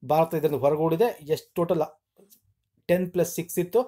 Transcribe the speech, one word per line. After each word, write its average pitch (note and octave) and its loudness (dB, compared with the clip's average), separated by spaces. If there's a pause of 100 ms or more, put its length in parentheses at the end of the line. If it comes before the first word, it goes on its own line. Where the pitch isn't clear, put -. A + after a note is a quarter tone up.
ಭಾರತ D#3+ 2
ಇದರಲ್ಲಿ D3 0
ಹೊರಗೂಡಿದೆ. D#3+ 0
ಎಷ್ಟು D3 -6
ಟೋಟಲ್ E3+ 0 (1080)
ಟೆನ್ F3+ 0
ಪ್ಲಸ್ E3+ 0
ಸಿಕ್ಸ್ - -6
ಇತ್ತು, F3+ 0